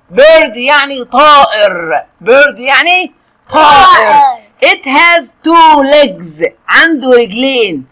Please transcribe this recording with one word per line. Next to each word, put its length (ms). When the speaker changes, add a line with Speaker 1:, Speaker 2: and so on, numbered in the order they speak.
Speaker 1:
Bird 400
يعني 480
طائر. 1000
Bird 340
يعني 560
طائر. 600
Speaker 2:
طائر. 280
Speaker 1:
It 220
has 380
two 580
legs. 540
عنده 420
رجلين. 800